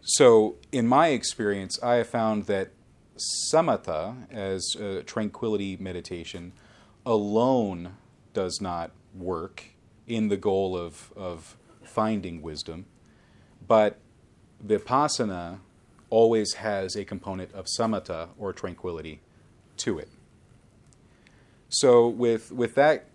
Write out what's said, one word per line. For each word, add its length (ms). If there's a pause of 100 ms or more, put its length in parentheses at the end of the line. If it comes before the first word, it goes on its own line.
So, 540 (140)
in 160
my 220
experience, 720
I 140
have 120
found 360
that 260 (800)
samatha, 800
as, 500
uh, 260
tranquility 720
meditation, 760 (540)
alone 880 (360)
does 280
not 300 (240)
work 500 (420)
in 220
the 80
goal 400
of, 400
of 400 (260)
finding 600
wisdom, 440 (800)
but 320 (680)
vipassana 960 (500)
always 440
has 420
a 80
component 500
of 120 (120)
samatha 500 (100)
or 140
tranquility 680 (580)
to 200
it. 100 (1600)
So 380
with, 460
with 220
that 400